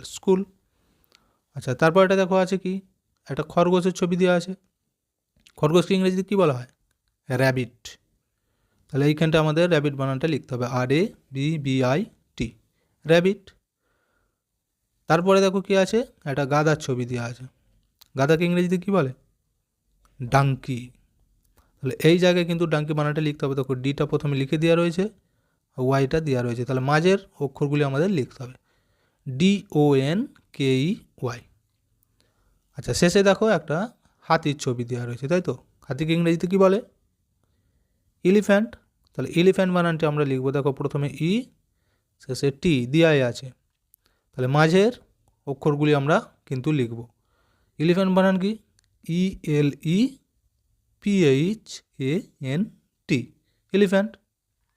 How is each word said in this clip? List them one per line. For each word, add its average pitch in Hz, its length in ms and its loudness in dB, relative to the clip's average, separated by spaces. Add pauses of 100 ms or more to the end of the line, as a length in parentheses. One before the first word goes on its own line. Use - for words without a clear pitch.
(160)
স্কুল। 190 240 0 (1200)
আচ্ছা, 131 140 -8 (100)
তারপর 165 260 6
এটা 190 140 2
দেখো 185 220 0
আছে 185 200 -2
কি, 185 100 -6 (560)
একটা 143 140 -6 (100)
খরগোশের 175 480 2
ছবি 180 220 0
দেওয়া 180 180 4
আছে, 185 120 -12 (1080)
খরগোশকে 170 380 2
ইংরেজিতে 185 320 0
কী 208 120 -2
বলা 151 160 2
হয়, 123 120 -14 (600)
র্যাবিট, 127 480 0 (1080)
তাহলে 139 220 -2
এইখানটা 156 340 2
আমাদের 156 300 2
র্যাবিট 147 280 0
বানানটা 135 320 -4
লিখতে 143 220 -6
হবে, 120 120 -4 (120)
আর 127 100 -2 (100)
এ - 20 2 (320)
বি 135 120 -4 (200)
বি 135 100 -2 (160)
আই 151 80 0 (380)
টি, 117 100 -6 (580)
র্যাবিট। 175 360 2 (1700)
তারপরে 185 360 4
দেখো 190 220 0
কি 196 60 0 (100)
আছে, 220 160 0 (300)
একটা 143 140 -2 (100)
গাধার 151 320 2
ছবি 123 260 -4
দেওয়া 120 200 -6
আছে, 127 140 -18 (760)
গাধাকে 160 300 2
ইংরেজিতে 180 340 0
কী - 140 -6
বলে, 135 140 0 (1080)
ডাঙ্কি, 131 600 -2 (960)
তাহলে 131 180 -6 (140)
এই 175 140 6
জায়গায় 180 260 2
কিন্তু 170 240 -2
ডাঙ্কি 151 260 -2
বানানটা 147 280 -2
লিখতে 147 180 -6
হবে। 135 140 -4
দেখো 135 140 -4 (100)
ডিটা 139 280 -2
প্রথমে 147 300 -2
লিখে 139 220 -2
দেওয়া 165 180 4
রয়েছে, 170 220 -2 (760)
ওয়াইটা 135 400 0 (100)
দেওয়া 127 180 0
রয়েছে, 120 220 -4
তাহলে 127 240 -2
মাঝের 180 280 2 (260)
অক্ষরগুলি 147 440 -2
আমাদের 147 200 0 (100)
লিখতে - 240 -8
হবে, 123 120 -16 (720)
ডি 151 260 2 (280)
ও - 20 4 (260)
এন 180 100 -2 (360)
কে 135 140 -2 (180)
ই - 20 -2 (320)
ওয়াই। 120 200 -8 (1400)
আচ্ছা, 127 220 -8
শেষে 175 300 4
দেখো 196 180 2 (120)
একটা 156 200 -4 (480)
হাতির 160 360 0
ছবি 123 260 -4
দেওয়া 120 200 -6
রয়েছে, 120 220 -10
তাই 180 160 2
তো, 127 60 -4 (340)
হাতিকে 156 300 -4
ইংরেজিতে 170 340 0
কী 196 120 2
বলে, 190 160 4 (1500)
এলিফ্যান্ট, 208 440 4 (420)
তাহলে 131 180 -8 (100)
এলিফ্যান্ট 185 380 4
বানানটি 165 340 0
আমরা 147 200 0
লিখবো, 131 260 -2
দেখো 139 220 0
প্রথমে 143 280 -4 (220)
ই, - 20 0 (920)
শেষে 135 260 -4 (120)
টি 175 120 2 (200)
দেওয়াই 160 260 4 (100)
আছে, 131 180 -10 (840)
তাহলে 127 260 -4
মাঝের 185 360 4 (540)
অক্ষরগুলি 147 440 0 (100)
আমরা 156 160 2 (300)
কিন্তু 127 220 -4 (100)
লিখব। 117 200 -4 (800)
এলিফ্যান্ট 175 380 2
বানান 190 260 4
কি, 208 80 -2 (680)
ই - 20 0 (360)
এল 147 120 2 (260)
ই - 20 2 (1040)
পি 202 120 -2 (200)
এইচ 180 320 -2 (460)
এ - 20 -2 (400)
এন 170 80 -2 (480)
টি, 139 100 0 (540)
এলিফ্যান্ট। 196 380 2 (640)